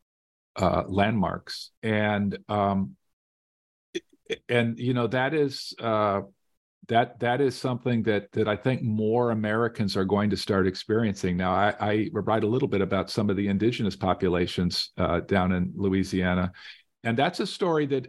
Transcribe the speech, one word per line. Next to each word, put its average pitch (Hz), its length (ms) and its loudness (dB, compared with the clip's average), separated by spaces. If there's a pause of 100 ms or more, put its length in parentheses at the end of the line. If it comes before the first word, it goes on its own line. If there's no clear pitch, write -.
(560)
uh, 87 300 2
landmarks. 101 840 -2 (120)
And, 104 560 0 (100)
um, 98 480 0 (1500)
and, 117 300 0
you 120 140 -2
know, 120 140 0
that 131 280 0
is, 143 460 -2
uh, 107 420 0 (680)
that, 117 300 2
that 123 220 0
is 135 160 0
something 120 480 -2
that, 104 280 0
that 110 160 0
I 107 80 2
think 131 240 0
more 113 520 0
Americans 110 640 0
are 95 80 0
going 101 260 2
to 95 60 0
start 95 300 2
experiencing. 98 680 0
Now, 92 160 0
I, 98 280 2
I 107 320 0
write 107 320 0
a 104 40 2
little 127 200 0
bit 98 120 0
about 95 300 0
some 107 180 0
of 98 80 0
the 101 120 -2
indigenous 104 480 0
populations, 90 1000 0
uh, 85 240 0
down 92 320 0
in 90 240 -2
Louisiana. 92 760 0 (500)
And 117 140 -2
that's 156 240 0
a 208 60 -2
story 160 400 0
that, 131 220 -2